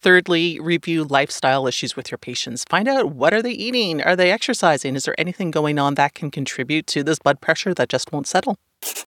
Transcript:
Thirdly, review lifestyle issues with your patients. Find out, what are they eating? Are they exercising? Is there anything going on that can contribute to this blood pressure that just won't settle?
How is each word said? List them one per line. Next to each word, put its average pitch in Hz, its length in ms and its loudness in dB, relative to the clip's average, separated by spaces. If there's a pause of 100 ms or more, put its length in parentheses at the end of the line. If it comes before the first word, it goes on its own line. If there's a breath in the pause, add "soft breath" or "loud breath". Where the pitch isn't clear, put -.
Thirdly, 175 580 4
review 165 460 -2
lifestyle 139 640 2
issues - 260 -6
with - 160 -12
your - 80 -10
patients. 123 500 -8
Find 196 200 2
out, 254 240 0
what 139 200 2
are 214 80 2
they 240 120 -4
eating? 214 500 -2
Are 180 140 4
they 180 160 4
exercising? 160 640 0
Is 135 80 -4
there - 120 -4
anything 180 360 -4
going 151 260 0
on 143 160 2
that 143 200 2
can 156 140 -8
contribute 139 600 -4
to 147 160 -2
this 156 160 0
blood 143 200 2
pressure - 340 -2
that 123 140 0
just - 220 -4
won't 143 160 -4
settle? - 320 0 (480)